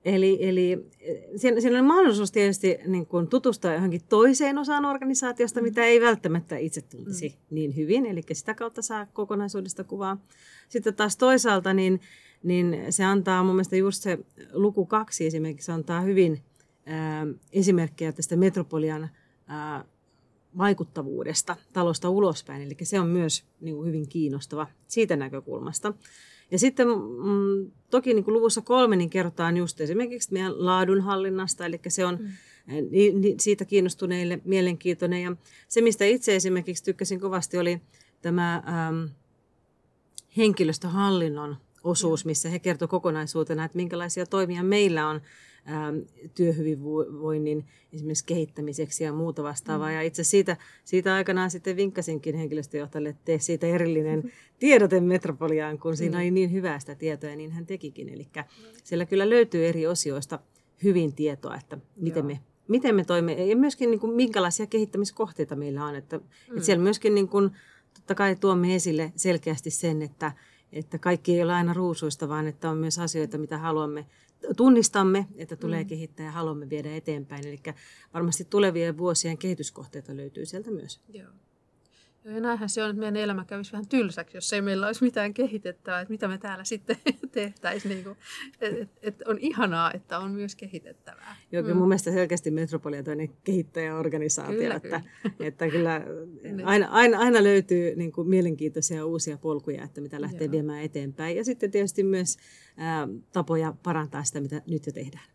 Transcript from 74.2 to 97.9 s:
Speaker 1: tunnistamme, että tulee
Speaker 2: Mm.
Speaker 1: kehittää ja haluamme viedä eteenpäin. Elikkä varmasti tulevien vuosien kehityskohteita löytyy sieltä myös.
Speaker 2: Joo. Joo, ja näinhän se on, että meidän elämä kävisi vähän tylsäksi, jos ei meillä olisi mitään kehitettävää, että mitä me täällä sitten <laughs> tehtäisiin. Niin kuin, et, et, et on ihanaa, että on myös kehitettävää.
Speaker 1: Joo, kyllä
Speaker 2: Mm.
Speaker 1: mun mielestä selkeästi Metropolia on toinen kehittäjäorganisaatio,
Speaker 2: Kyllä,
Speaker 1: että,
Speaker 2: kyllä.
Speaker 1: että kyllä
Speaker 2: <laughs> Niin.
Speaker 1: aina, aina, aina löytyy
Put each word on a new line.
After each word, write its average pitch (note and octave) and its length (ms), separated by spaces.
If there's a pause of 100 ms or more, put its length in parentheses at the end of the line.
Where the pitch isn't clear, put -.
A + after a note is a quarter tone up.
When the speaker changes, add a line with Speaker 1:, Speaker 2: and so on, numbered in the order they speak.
Speaker 1:
tunnistamme, G#3+ 720 (100)
että D#3+ 200
tulee E3 260
Speaker 2:
Mm. G3 60
Speaker 1:
kehittää D#3 380
ja D#3 60
haluamme D3+ 380
viedä D3+ 260
eteenpäin. C#3+ 500
Elikkä D3 280 (400)
varmasti E3+ 360
tulevien E3+ 480
vuosien E3 400
kehityskohteita D3 800
löytyy C#3+ 300
sieltä G#3 240
myös. - 300 (140)
Speaker 2:
Joo. F#3+ 140 (960)
Joo, G#3+ 100
ja A3 60
näinhän A3+ 280
se G#3+ 160
on, G#3+ 60
että G#3 100
meidän G#3+ 160
elämä G3+ 280
kävisi G3+ 280
vähän G#3 160
tylsäksi, F#3 480
jos - 160
ei G3+ 100
meillä G3 240
olisi A3 180
mitään G#3 300
kehitettävää, G3+ 640
että F#3+ 120
mitä G#3+ 160
me F#3+ 100
täällä F#3+ 260
sitten A3 320 (200)
<laughs> - 160
tehtäisiin. G3+ 640
Niin F#3 100
kuin, G3 120 (440)
et, G#3+ 200
et, G3+ 80 (140)
et G#3 260
on A3 120
ihanaa, F3+ 520
että F3+ 260
on F#3+ 120
myös G3+ 260
kehitettävää. - 800 (160)
Speaker 1:
Joo, F3 100
kyllä E3 120
Speaker 2:
Mm. F3+ 40
Speaker 1:
mun F3+ 100
mielestä F#3+ 240
selkeästi F3 380
Metropolia D3+ 480
on C#3 60
toinen D3+ 260 (140)
kehittäjäorganisaatio, D#3+ 1160
Speaker 2:
Kyllä, A#3 140
Speaker 1:
että, - 140 (340)
Speaker 2:
kyllä. D3+ 260
Speaker 1:
että D#3+ 220
kyllä E3 300 (220)
Speaker 2:
<laughs> - 200
Niin. F#3+ 240
Speaker 1:
aina, G3 220
aina, A3+ 300
aina A#3+ 260
löytyy F#3+ 520